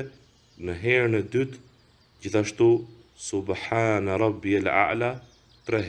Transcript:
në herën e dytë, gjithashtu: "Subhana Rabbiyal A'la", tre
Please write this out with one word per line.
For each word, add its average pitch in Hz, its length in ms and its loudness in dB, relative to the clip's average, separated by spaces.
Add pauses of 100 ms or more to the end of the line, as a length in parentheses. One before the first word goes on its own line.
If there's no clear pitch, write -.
(580)
në 87 240 -6
herën 120 380 2
e 98 40 -2 (100)
dytë, 131 260 -2 (640)
gjithashtu: 104 460 2 (440)
"Subhana 98 1040 -2
Rabbiyal 101 520 0
A'la", 110 420 2 (540)
tre 110 240 0